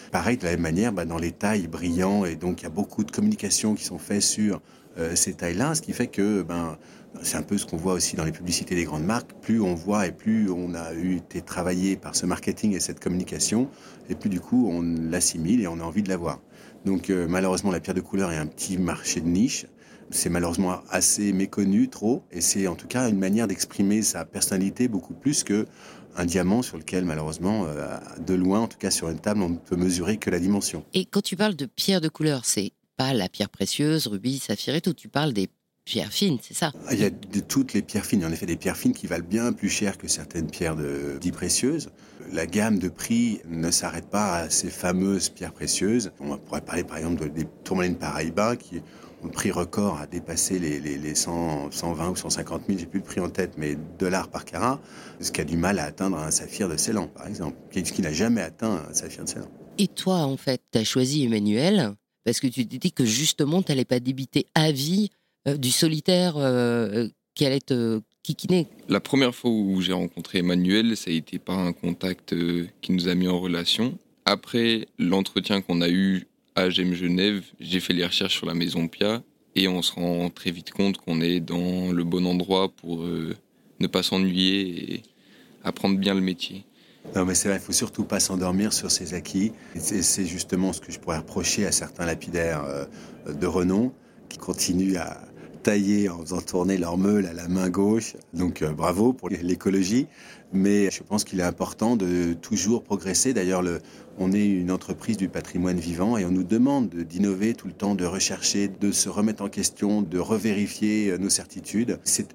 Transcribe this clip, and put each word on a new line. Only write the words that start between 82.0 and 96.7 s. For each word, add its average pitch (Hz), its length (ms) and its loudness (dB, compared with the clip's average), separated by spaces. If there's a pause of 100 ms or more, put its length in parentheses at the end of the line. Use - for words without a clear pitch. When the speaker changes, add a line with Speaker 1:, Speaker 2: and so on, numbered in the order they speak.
Speaker 3:
bon 90 220 0
endroit 92 440 2
pour, 82 320 -8
euh, 82 320 -4 (460)
ne 95 80 2
pas 92 160 2
s'ennuyer 92 920 0
et - 80 -10 (640)
apprendre 98 340 0
bien 98 160 2
le 95 60 2
métier. 92 440 -4 (520)
Speaker 1:
Non, 92 80 2
mais 90 100 0
c'est 101 140 2
vrai, 98 120 2
il - 0 -
faut 98 120 -8
surtout - 320 -2
pas 98 160 -2
s'endormir 92 520 0
sur - 180 -2
ses 85 240 -2
acquis. 101 380 0 (220)
Et 82 60 -8
c'est, 95 220 -2
c'est - 220 2
justement 92 480 0
ce - 80 -8
que - 120 -14
je - 80 -12
pourrais 80 180 -4
reprocher 92 480 -2
à 80 60 0
certains 87 340 -4
lapidaires, 82 580 -2
euh, 69 220 -6 (460)
de 73 140 -2
renom 92 460 2 (360)
qui - 100 -14
continuent 92 580 0
à 80 240 -6 (440)
tailler 104 440 4
en 85 120 -6
faisant 85 200 -4
tourner 92 380 2